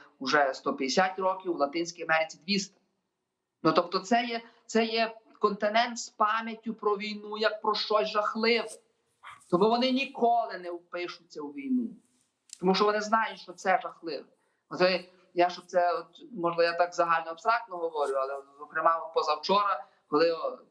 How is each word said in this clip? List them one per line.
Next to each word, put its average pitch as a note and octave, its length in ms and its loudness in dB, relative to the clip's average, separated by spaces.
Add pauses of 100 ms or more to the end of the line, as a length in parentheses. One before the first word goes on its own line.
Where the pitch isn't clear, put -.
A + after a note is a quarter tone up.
(200)
вже C#3 340 2
сто C3+ 200 -4
п'ятдесят F#3 460 0
років, F#3 340 -2
в D3 40 -4
Латинській E3 460 -4
Америці D#3+ 420 -2
двісті. G3 360 -4 (840)
Ну, D#3+ 80 4
тобто F3+ 280 0
це A#3+ 260 2
є, A#3 160 -6 (240)
це A3+ 200 2
є A3+ 320 -2 (220)
континент A3 600 0
з - 100 -12
пам'яттю A3 640 -2
про G#3 240 0
війну G#3 400 -8
як G#3+ 240 0
про G#3+ 140 0
щось G#3+ 320 0
жахливе. A3 600 0 (800)
Тому F#3+ 200 4
вони A#3+ 220 2
ніколи A#3 640 0
не F3 140 -10
впишуться F3 720 -10
у - 80 -8
війну. C3 400 -2 (720)
Тому F#3 160 2
що G#3 100 4
вони G#3 160 2
знають, G#3 380 0
що F3 140 -16
це F#3 300 0
жахливе. E3 420 -10 (440)
От D3 100 -6
ви, F3+ 300 2 (240)
я, F3 160 4
щоб F3+ 160 -12
це, F3 280 2
от, E3+ 120 -6 (260)
можливо, E3+ 320 0
я E3+ 100 2
так F3 200 0
загально E3 380 2
абстрактно G#3 460 -2
говорю, D3+ 380 -2
але, C3+ 280 -4 (160)
зокрема, D#3+ 380 0
от - 160 -10
позавчора, F3+ 720 0 (220)
коли E3 240 4
о, D3 280 -6 (120)